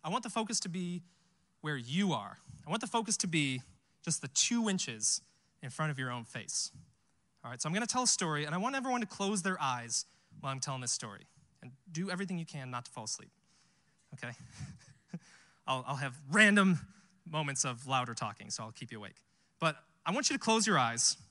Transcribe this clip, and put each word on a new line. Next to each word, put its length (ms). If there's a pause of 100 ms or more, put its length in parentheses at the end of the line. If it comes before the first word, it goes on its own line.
I 60
want 140
the 60
focus 320
to 80
be 340 (580)
where 160
you 360
are. 240 (280)
I 40
want 120
the 60
focus 300
to 100
be 340 (420)
just 180
the 80
two 400
inches 520 (440)
in 60
front 200
of 80
your 120
own 120
face. 480 (720)
All 80
right, 100
so 60
I'm 60
gonna 140
tell 160
a 40
story, 380
and 100
I 20
want 180
everyone 260
to 60
close 340
their 200
eyes 440 (340)
while 120
I'm 80
telling 220
this 100
story. 300 (400)
And 100 (200)
do 180
everything 280
you 80
can 260
not 140
to 60
fall 140
asleep, 260 (840)
okay? 200 (680)
<laughs> 180 (480)
I'll, 200
I'll 80
have 200 (160)
random 480 (500)
moments 360
of 220
louder 260
talking, 380
so 120
I'll 80
keep 200
you 80
awake. 160 (440)
But 160 (300)
I 60
want 180
you 60
to 40
close 280
your 100
eyes 400 (140)